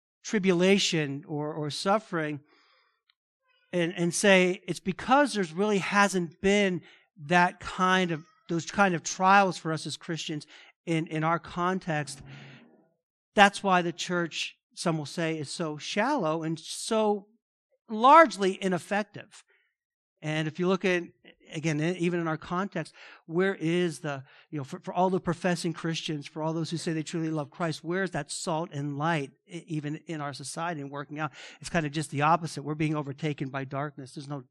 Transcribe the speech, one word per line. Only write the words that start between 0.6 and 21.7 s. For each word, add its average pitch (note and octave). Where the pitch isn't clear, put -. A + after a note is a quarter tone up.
or, D3+
or D3+
suffering D#3+
and, F3
and F3
say F#3
it's F3
because B3
there's F3+
really G3+
hasn't F#3+
been G3
that F3
kind F#3
of, D#3+
those E3+
kind F#3+
of D3+
trials F#3+
for D#3+
us D#3
as D3
Christians D#3
in, E3
in D#3
our E3
context. F3
That's G3+
why F#3
the E3+
church, -
some E3
will D3
say, D#3+
is C#3+
so D#3
shallow F#3
and D#3+
so G#3
largely A3
ineffective. F#3+
And D#3
if D3+
you F3+
look F#3
at, F3+
again, D3+